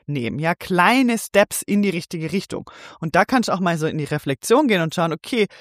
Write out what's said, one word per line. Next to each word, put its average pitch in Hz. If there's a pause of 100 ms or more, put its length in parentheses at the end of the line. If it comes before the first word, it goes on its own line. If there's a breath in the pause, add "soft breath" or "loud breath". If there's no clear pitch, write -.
nehmen, 143
ja, 165
kleine 226
Steps -
in 202
die 202
richtige 160
Richtung. - (320 loud breath)
Und 165
da 185
kannst 254
du -
auch 175
mal 170
so 151
in -
die 151
Reflexion 151
gehen 190
und 160
schauen, 165
„Okay, 214 (140 loud breath)